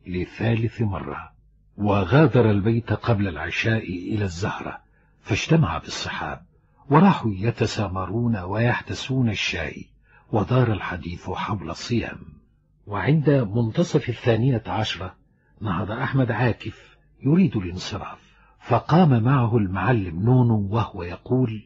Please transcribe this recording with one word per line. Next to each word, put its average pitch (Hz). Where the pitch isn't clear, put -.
لثالث 110
مرة، 73
وغادر 107
البيت 110
قبل 101
العشاء 90
إلى 98
الزهرة، 90
فاجتمع 110
بالصحاب، -
وراحوا 151
يتسامرون 104
ويحتسون 113
الشاي، 90
ودار 117
الحديث 87
حول 92
الصيام. -
وعند 127
منتصف 120
الثانية 117
عشرة 95
نهض 95
أحمد 127
عاكف -
يريد 151
الانصراف، -
فقام 135
معه 120
المعلم 95
نونو 117
وهو 98
يقول 113